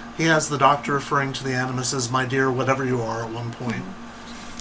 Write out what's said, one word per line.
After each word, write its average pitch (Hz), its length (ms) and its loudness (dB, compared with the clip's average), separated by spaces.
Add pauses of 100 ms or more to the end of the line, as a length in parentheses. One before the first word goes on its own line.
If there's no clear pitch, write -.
(180)
He 160 60 2
has 160 260 4
the 143 80 0
Doctor 143 340 4
referring 139 420 0
to 131 100 -6
the 131 100 0
Animus 127 400 0
as 120 160 0
"my 131 160 2
dear 135 240 2
whatever 131 340 2
you 127 160 2
are" 113 240 -2
at 113 60 -6
one 117 220 -6
point. 110 320 -4 (760)